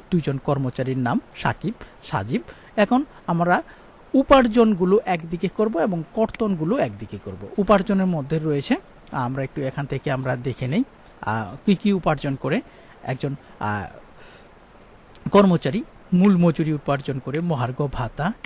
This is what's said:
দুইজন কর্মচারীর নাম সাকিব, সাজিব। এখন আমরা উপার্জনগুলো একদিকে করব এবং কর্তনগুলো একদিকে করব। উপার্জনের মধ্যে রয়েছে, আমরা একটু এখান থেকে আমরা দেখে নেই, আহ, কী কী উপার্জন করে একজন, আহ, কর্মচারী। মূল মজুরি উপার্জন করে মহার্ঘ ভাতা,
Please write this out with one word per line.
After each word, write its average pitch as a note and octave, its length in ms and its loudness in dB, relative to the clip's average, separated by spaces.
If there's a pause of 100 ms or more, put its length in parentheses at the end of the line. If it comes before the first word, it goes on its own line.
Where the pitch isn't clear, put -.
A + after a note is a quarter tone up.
(100)
দুইজন D3 280 0
কর্মচারীর C3 600 -2
নাম B2 220 0 (160)
সাকিব, - 380 -4 (280)
সাজিব। D3 400 -4 (340)
এখন B3 280 2 (220)
আমরা F3 360 2 (520)
উপার্জনগুলো A3 880 4
একদিকে F3 440 -4
করব A3 300 -2
এবং F#3 240 0 (120)
কর্তনগুলো G#3+ 600 0
একদিকে G#2+ 480 -4
করব। G2 240 -12 (100)
উপার্জনের F#3+ 480 4
মধ্যে D#3+ 320 -2
রয়েছে, D3+ 380 0 (360)
আমরা C3 320 -4
একটু D3 180 -8
এখান C3+ 240 -6
থেকে C#3 240 -6
আমরা C3 260 -2
দেখে B2 320 -6
নেই, G3 160 2 (360)
আহ, A2 360 -4 (100)
কী G3+ 80 6
কী G3+ 180 0
উপার্জন D3+ 420 0
করে C#3+ 260 -2 (420)
একজন, C3+ 320 -6 (260)
আহ, G#2 260 -4 (1400)
কর্মচারী। F#3+ 520 4 (300)
মূল F#3 240 6
মজুরি E3 360 2
উপার্জন C#3 460 -4
করে C#3 220 -6
মহার্ঘ C#3+ 520 -2
ভাতা, C#3+ 400 -4 (140)